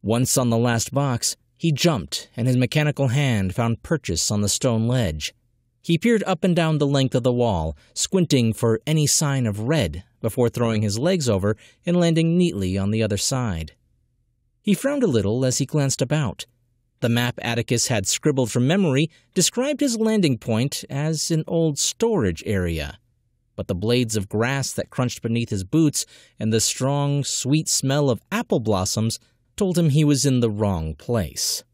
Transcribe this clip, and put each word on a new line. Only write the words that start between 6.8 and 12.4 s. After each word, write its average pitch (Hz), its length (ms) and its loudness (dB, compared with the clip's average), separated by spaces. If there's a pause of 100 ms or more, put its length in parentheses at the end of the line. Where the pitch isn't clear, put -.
length 139 300 0
of 120 80 0
the 127 80 4
wall, 98 440 0 (160)
squinting 135 600 2
for 113 340 0
any 156 200 2
sign 135 400 0
of 104 140 -4
red, 107 440 -2 (160)
before 117 280 0
throwing 113 340 0
his 107 160 0
legs 160 300 0
over 98 280 2 (280)
and 175 140 2
landing 165 400 2
neatly 98 400 0